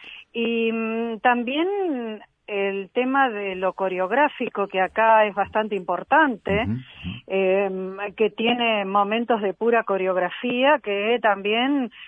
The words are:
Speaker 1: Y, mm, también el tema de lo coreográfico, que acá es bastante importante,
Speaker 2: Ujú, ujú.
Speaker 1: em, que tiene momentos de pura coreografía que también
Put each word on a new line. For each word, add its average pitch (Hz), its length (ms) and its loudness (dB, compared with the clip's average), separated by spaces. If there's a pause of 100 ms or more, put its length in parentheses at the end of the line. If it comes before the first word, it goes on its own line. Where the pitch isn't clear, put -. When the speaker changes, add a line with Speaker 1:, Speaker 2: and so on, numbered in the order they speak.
(320)
Speaker 1:
Y, 226 400 -2
mm, 226 480 -4
también 254 480 0 (800)
el 196 480 -4
tema 262 360 2
de 202 260 -6
lo 185 180 -2
coreográfico, 196 960 -2
que 185 100 -2
acá 220 460 4
es 196 100 -4
bastante 214 400 -2
importante, 196 880 0
Speaker 2:
Ujú, 208 80 -4
ujú. - 560 -10
Speaker 1:
em, 190 680 0 (180)
que 214 140 2
tiene 226 560 0
momentos 208 560 0
de 196 120 0
pura 226 300 2
coreografía 196 960 0
que 208 400 -2
también 226 680 0 (160)